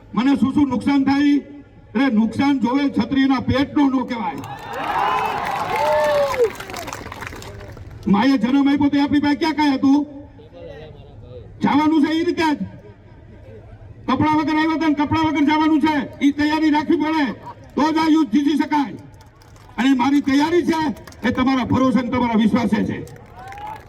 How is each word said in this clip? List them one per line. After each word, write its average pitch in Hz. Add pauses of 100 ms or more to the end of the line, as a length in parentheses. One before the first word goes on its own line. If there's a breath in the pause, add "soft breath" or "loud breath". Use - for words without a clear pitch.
(140)
મને 269
શું 269
શું 285
નુકસાન 269
થાય. 285 (580)
અરે, 269
નુકસાન 247
જોવે 262
ક્ષત્રિયના 269
પેટનો 277
નો 254
કહેવાય. 233 (3750)
માએ 233
જન્મ 269
આપ્યો 285
તો 285
આપણી 294
પાસે 294
ક્યાં 320
કાંઈ 294
હતું? 277 (1600)
જવાનું 302
છે 311
એ 320
રીતે 320
જ. - (1500)
કપડાં 302
વગર 311
આવ્યા 320
હતા 320
ને 302
કપડાં 294
વગર 311
જવાનું 311
છે. 285
એ 285
તૈયારી 302
રાખવી 302
પડે 302 (440)
તો 294
જ 311
આ 320
યુદ્ધ 302
જીતી 294
શકાય. 294 (840)
અને 262
મારી 269
તૈયારી 294
છે 320 (320)
એ 247
તમારા 262
ભરોસે 254
ને 240
તમારા 240
વિશ્વાસે 208
છે. - (840)